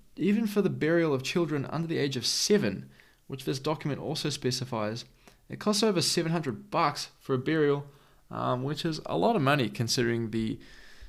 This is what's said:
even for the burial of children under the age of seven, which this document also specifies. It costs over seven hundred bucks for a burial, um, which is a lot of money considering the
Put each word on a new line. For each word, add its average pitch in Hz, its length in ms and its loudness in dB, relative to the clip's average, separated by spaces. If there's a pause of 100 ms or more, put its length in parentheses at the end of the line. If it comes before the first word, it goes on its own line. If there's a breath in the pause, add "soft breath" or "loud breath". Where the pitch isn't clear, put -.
(160)
even 208 320 2
for 202 140 2
the 185 80 2
burial 151 440 4
of 131 80 0
children 151 480 0
under 165 160 -2
the 160 120 -2
age 135 180 0
of 120 100 -2
seven, - 640 2 (380 soft breath)
which 131 160 -10
this 143 160 -4
document 156 400 -2
also 147 300 -4
specifies. 123 720 -4 (460 soft breath)
It - 100 -10
costs 208 240 2
over 196 180 4
seven 160 300 0
hundred 151 400 -4
bucks 151 380 0 (100)
for - 140 -4
a 131 40 2
burial, 143 480 2 (460 soft breath)
um, 123 320 -2
which 151 220 -4
is 156 200 -2
a - 120 -2
lot 208 180 4
of 190 60 2
money 135 280 2
considering 117 600 0
the 113 280 -2 (500 loud breath)